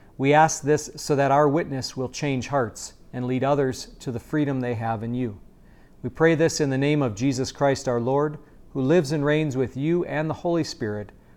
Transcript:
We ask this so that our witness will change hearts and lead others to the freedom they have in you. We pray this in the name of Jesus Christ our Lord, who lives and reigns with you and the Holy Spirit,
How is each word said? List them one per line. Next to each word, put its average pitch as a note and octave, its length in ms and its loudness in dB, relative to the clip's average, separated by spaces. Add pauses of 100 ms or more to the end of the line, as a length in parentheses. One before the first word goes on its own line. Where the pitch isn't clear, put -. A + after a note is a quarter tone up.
(200)
We C3+ 140 4
ask D#3 300 4
this C#3+ 320 0
so D3+ 200 -2
that C#3 140 2
our D3 180 6
witness C#3 480 -2
will B2+ 140 -6
change C3+ 380 -4
hearts B2+ 460 -4 (200)
and B2 140 -4
lead B2+ 160 -2
others C3+ 460 0 (100)
to - 120 -8
the A#2 80 -6
freedom C#3+ 400 -2
they B2 140 -2
have A2+ 300 -4
in A#2 100 -6
you. A#2+ 260 -4 (640)
We B2+ 80 -6
pray E3 240 4
this D#3 260 2
in D3 120 0
the C3 60 0
name D3 260 2
of A#2+ 100 -2
Jesus B2+ 380 -2
Christ C#3 360 0
our A#2+ 140 0
Lord, C#3+ 380 -2 (340)
who C3+ 80 -4
lives D3 300 2
and D3+ 120 0
reigns D3 320 0
with B2+ 220 -2
you E3 280 0
and D3+ 220 -4
the D3+ 60 -4
Holy E3+ 300 -2
Spirit, G#2 480 -6 (260)